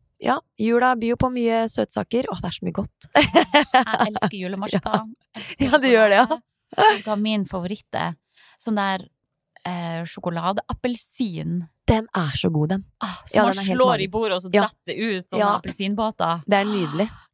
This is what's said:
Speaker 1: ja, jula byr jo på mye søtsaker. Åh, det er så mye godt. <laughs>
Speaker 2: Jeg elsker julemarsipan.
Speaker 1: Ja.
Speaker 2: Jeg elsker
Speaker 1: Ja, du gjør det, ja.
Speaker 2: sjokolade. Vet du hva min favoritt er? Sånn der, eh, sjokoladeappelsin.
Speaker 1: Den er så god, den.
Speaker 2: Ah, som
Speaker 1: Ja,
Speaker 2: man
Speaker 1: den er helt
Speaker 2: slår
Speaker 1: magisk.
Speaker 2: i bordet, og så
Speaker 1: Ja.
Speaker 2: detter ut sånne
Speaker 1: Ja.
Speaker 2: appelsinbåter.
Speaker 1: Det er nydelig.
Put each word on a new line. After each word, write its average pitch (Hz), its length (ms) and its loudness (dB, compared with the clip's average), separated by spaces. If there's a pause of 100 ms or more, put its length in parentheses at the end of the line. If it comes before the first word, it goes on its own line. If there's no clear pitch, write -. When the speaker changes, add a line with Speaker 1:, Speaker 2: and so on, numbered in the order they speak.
(200)
Speaker 1:
ja, 254 200 0 (200)
jula 240 360 4
byr 226 140 -2
jo 240 60 0
på 254 160 0
mye 226 380 0
søtsaker. 220 600 -2
Åh, - 120 -8
det - 40 -8
er - 120 -6
så - 80 -10
mye 180 80 -4
godt. - 420 -8
<laughs> - 0 -
Speaker 2:
Jeg 220 960 4
elsker 208 280 -2
julemarsipan. 196 760 -4
Speaker 1:
Ja. - 240 -20
Speaker 2:
Jeg - 60 -14
elsker - 260 -2
Speaker 1:
Ja, 254 60 8
du 269 100 2
gjør 220 220 6
det, 196 80 6
ja. 240 80 6
Speaker 2:
sjokolade. 311 160 -2 (340)
Vet 415 300 4
du 214 40 -4
hva 208 120 -2
min 214 240 0
favoritt 180 480 -8
er? 165 220 -4 (440)
Sånn 220 160 -4
der, 190 300 -2 (580)
eh, 170 400 -6 (680)
sjokoladeappelsin. 175 960 -6 (200)
Speaker 1:
Den 226 280 2
er 160 200 -2
så - 160 -2
god, 151 180 0
den. 196 140 -4 (180)
Speaker 2:
Ah, 190 140 -8 (100)
som - 120 -2
Speaker 1:
Ja, 214 80 6
Speaker 2:
man - 80 2
Speaker 1:
den 196 60 -4
er 196 80 -2
helt 247 120 0
Speaker 2:
slår 254 140 4
Speaker 1:
magisk. 196 100 -2
Speaker 2:
i 196 80 -2
bordet, 214 240 -2
og 185 80 -4
så 185 100 -12
Speaker 1:
Ja. 202 140 4
Speaker 2:
detter - 320 -10 (180)
ut 180 120 -10
sånne 190 100 -2
Speaker 1:
Ja. 208 200 2
Speaker 2:
appelsinbåter. 190 880 -4
Speaker 1:
Det 196 80 0
er 196 120 4
nydelig. 196 440 -2 (240)